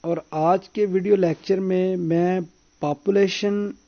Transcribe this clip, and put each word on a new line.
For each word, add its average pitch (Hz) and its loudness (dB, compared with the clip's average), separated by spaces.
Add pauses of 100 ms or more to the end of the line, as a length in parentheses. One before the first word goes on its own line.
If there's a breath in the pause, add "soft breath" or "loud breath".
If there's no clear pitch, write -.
और 165 -4 (120)
आज 170 0
के 208 0
video 190 2
lecture 180 0
में 185 0
मैं 175 0 (420)
population 196 0 (300)